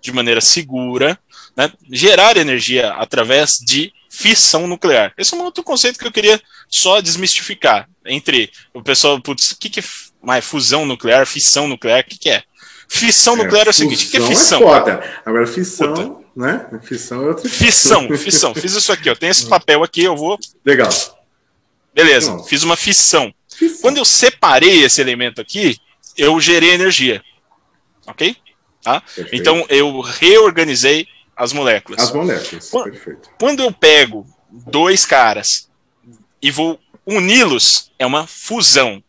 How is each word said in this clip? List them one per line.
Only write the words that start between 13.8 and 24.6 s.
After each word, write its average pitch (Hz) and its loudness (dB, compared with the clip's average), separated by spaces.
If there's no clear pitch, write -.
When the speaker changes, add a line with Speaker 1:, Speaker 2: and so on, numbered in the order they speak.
Speaker 1:
o - -12
que - -2
é - 2
Speaker 2:
fusão - 0
é - 0
Speaker 1:
fissão? 156 2
Speaker 2:
foda. 127 2
Agora, 117 -2
fissão, 160 -6
Speaker 1:
Puta. 208 -12
Speaker 2:
né? 135 -6
Fissão 123 -12
é 143 -4
outra 165 -6
Speaker 1:
Fissão, 208 2
Speaker 2:
<laughs> 147 -2
Speaker 1:
fissão. 156 0
Fiz 180 -6
isso 208 -2
aqui, - -2
ó. 117 0
Tem 170 -6
esse 120 0
papel 156 0
aqui, 170 -2
eu 180 0
vou 170 -6
Speaker 2:
Legal. 127 2
Speaker 1:
Beleza, 147 4
Speaker 2:
Pronto. 87 -12
Speaker 1:
fiz 143 -2
uma 165 0
fissão. 156 2
Speaker 2:
Fissão. - -4
Speaker 1:
Quando 285 2
eu 254 -2
separei 170 4